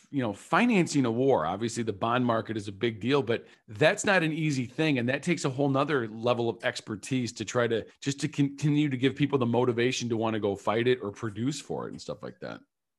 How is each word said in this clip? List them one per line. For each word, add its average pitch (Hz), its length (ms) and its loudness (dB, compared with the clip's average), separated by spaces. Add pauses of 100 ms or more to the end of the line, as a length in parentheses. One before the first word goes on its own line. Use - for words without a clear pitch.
(100)
you 139 100 -2
know, 113 100 0
financing 165 760 4
a 117 60 2
war. 117 360 4
Obviously, 110 340 -4
the 110 100 -2
bond 120 320 0
market 113 320 0
is 104 120 -6
a 107 40 -10
big 113 280 -4
deal, 131 240 2
but - 220 -2 (220)
that's 151 380 2
not 190 160 4
an 160 100 0
easy 151 340 0
thing. 156 340 0
And 120 100 0
that 143 140 -2
takes 175 220 0
a 147 40 2
whole 139 200 0
nother 139 380 2
level 113 400 0
of - 160 -6
expertise 120 720 -4
to 107 120 -6
try 120 220 0
to, 113 160 0 (160)
just 139 200 -4
to 151 80 -4
continue 147 600 2
to 131 80 -2
give 131 180 0
people 135 240 2
the 123 80 2
motivation 123 640 2
to 113 80 0
wanna 110 220 0
go 101 160 0
fight 110 320 0
it 127 140 4
or 101 100 -6
produce 113 480 -6
for 62 280 -8
it 50 40 -10
and - 100 -14
stuff - 200 -10
like 64 200 -12
that. 57 180 -10 (400)